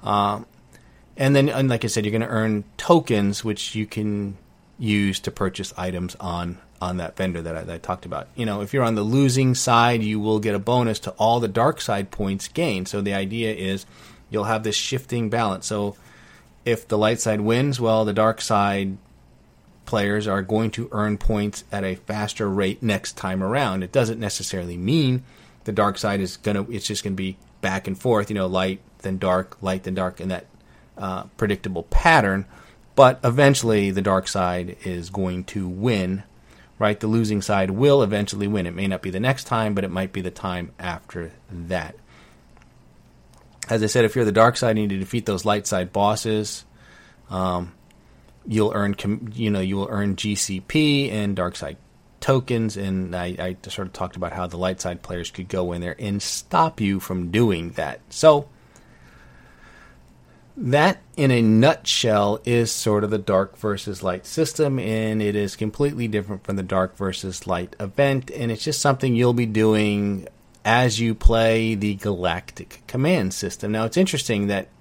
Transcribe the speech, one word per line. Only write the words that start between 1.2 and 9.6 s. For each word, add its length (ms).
then, 120
and 200
like 160
I 20
said, 180
you're 60
gonna 160
earn 380
tokens, 640
which 320
you 100
can 520
use 440
to 100
purchase 460
items 420
on, 400
on 160
that 200
vendor 240
that 160
I, 60
that 120
I 40
talked 280
about. 280
You 100
know, 180
if 120
you're 80
on 140
the 60
losing 520
side, 480